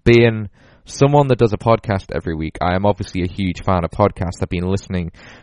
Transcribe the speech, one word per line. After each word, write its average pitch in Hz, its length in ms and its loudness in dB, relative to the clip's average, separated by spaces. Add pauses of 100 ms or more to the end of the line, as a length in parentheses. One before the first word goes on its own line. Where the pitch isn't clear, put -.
being 117 480 4 (340)
someone 143 440 2
that 123 100 2
does 113 140 2
a 107 40 -2
podcast 110 560 0
every 85 220 -6
week. 78 260 -8
I 90 140 0
am 95 100 -2
obviously 101 380 -2
a 87 100 -4
huge 92 300 -6
fan 92 220 0
of - 80 -6
podcasts. 92 500 -2
I've 92 60 -4
been 90 180 -4
listening 92 460 -4 (300)